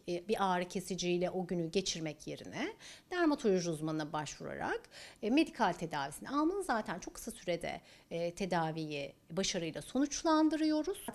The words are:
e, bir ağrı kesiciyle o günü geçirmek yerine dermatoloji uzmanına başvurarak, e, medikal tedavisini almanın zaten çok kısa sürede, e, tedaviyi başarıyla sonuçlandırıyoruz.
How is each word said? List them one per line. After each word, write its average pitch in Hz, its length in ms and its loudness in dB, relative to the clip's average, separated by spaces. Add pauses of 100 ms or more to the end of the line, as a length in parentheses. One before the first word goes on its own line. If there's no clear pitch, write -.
e, 175 180 -2
bir 220 120 2
ağrı 180 280 2
kesiciyle 175 640 0
o 180 180 -2
günü 170 240 -2
geçirmek 160 560 -2
yerine 165 460 -6 (380)
dermatoloji 233 580 4
uzmanına 156 440 -2
başvurarak, 156 680 -4 (400)
e, 214 80 0
medikal 240 440 4
tedavisini 156 560 -4
almanın 311 320 2
zaten 220 380 -2
çok - 140 -10
kısa - 180 -10
sürede, 165 500 -4 (300)
e, 170 200 -2
tedaviyi 160 840 -2 (180)
başarıyla 165 500 -2
sonuçlandırıyoruz. 311 1300 2